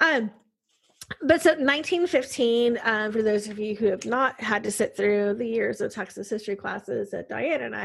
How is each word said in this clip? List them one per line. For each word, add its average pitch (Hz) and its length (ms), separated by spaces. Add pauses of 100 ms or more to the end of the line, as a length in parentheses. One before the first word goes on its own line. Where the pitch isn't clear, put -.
Um, 262 300 (920)
but 330 180
so 320 140
nineteen 311 540
fifteen, 240 720
um, 214 300
for 220 100
those 208 240
of 214 140
you 214 160
who 220 100
have 190 180
not 247 360
had 220 240
to 208 80
sit - 240
through 202 380
the 240 120
years 220 340
of 208 140
Texas 202 340
history 214 280
classes 202 560
that 180 160
Diane 262 340
and 220 140
I 208 80